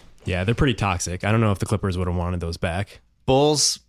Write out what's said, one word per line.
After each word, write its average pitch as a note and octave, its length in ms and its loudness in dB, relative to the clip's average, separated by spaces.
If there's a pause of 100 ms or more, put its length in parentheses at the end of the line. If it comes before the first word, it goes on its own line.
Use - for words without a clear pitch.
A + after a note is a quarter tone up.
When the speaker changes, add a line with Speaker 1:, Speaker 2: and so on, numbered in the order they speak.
(240)
Speaker 1:
Yeah, F2+ 200 -2
they're A#2 100 0
pretty C#3+ 200 2
toxic. F2+ 500 -2
I G2+ 80 2
don't A2+ 80 4
know G#2+ 100 4
if F#2+ 80 0
the G#2 80 -2
Clippers F#2 320 -2
would F2+ 80 -2
have F2+ 100 -2
wanted F2+ 240 -2
those E2+ 160 -6
back. F#2 440 -4 (260)
Speaker 2:
Bulls, C#3+ 640 2